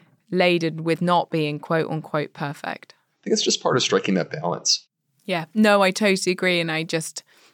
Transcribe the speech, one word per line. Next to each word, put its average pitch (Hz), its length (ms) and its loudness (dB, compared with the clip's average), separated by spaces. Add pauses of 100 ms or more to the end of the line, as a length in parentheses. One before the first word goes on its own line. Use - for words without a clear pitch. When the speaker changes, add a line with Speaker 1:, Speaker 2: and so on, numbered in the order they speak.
(300)
Speaker 1:
laden 170 540 2
with 165 160 0
not 175 300 0
being 151 280 -2
quote 160 320 -2
unquote 151 440 -6
perfect. - 600 -10
Speaker 2:
I - 300 -20
think - 80 0
it's 214 100 0
just - 200 -2
part 156 160 2
of 113 40 0
striking 98 340 0
that 80 140 -2
balance. - 560 -4 (380)
Speaker 1:
Yeah, 170 300 -4
no, 208 280 6
I 190 80 4
totally 190 420 0
agree. 180 280 0
And 165 100 -2
I 156 120 -2
just, 165 400 -6 (320)